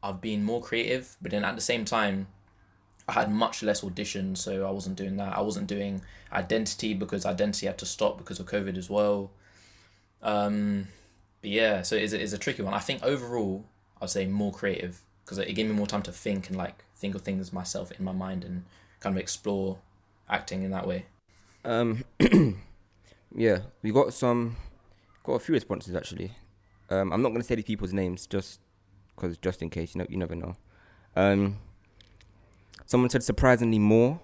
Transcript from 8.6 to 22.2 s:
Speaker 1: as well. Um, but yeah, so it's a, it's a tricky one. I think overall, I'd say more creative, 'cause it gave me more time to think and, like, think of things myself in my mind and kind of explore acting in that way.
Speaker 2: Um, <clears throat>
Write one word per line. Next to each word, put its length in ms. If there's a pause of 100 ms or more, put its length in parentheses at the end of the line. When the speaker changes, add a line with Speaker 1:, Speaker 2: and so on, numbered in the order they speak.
Speaker 1:
as 120
well. 420 (920)
Um, 680 (520)
but 80
yeah, 320
so 140
it's 160
a, 100
it's 120
a 40
tricky 240
one. 120
I 60
think 240
overall, 600 (360)
I'd 80
say 160
more 280
creative, 480 (240)
'cause 120
it 160
gave 140
me 60
more 140
time 160
to 80
think 380
and, 80
like, 260 (120)
think 200
of 60
things 300
myself 400
in 140
my 80
mind 320
and 180 (380)
kind 160
of 40
explore 560 (520)
acting 340
in 80
that 160
way. 180 (600)
Speaker 2:
Um, 400 (140)
<clears throat> 420 (720)